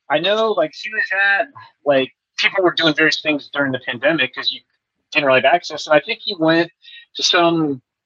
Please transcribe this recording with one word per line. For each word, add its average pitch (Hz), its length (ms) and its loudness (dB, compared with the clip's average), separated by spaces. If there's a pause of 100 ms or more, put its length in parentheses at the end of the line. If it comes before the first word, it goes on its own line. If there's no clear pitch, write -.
(100)
I 147 80 2
know, 214 320 0
like, 165 240 -2
he - 180 -12
was 214 200 -4
at, 196 340 0 (400)
like, 135 260 2 (240)
people 190 280 0
were 165 100 2
doing 160 200 0
various 151 280 0
things 147 260 -4
during 143 220 -2
the 127 80 -4
pandemic 131 560 -2
'cause - 160 -6
you 127 100 -10 (520)
didn't 147 140 -2
really 131 160 4
have 143 120 4
access. 160 320 -6
And 156 80 2
I 147 60 6
think 220 200 -6
he - 140 -10
went 165 380 0 (420)
to 139 80 -8
some 165 580 2 (260)